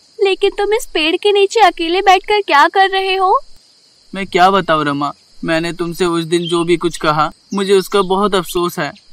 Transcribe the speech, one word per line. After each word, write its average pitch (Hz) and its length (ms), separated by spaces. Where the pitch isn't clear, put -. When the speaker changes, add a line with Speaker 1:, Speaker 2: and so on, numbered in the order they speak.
Speaker 1:
लेकिन 392 320
तुम 403 220
इस 494 200
पेड़ 320 220
के 415 180
नीचे 403 260
अकेले 349 420
बैठकर 403 400
क्या 302 260
कर 381 220
रहे 381 260
हो? 381 240
Speaker 2:
मैं 190 140
क्या 185 240
बताऊँ 170 340
रमा, 143 260
मैंने 165 300
तुमसे 170 320
उस 170 200
दिन 170 220
जो 170 160
भी 170 140
कुछ 165 200
कहा, 156 320
मुझे 196 200
उसका 196 300
बहुत 190 320
अफसोस 175 440
है। 147 120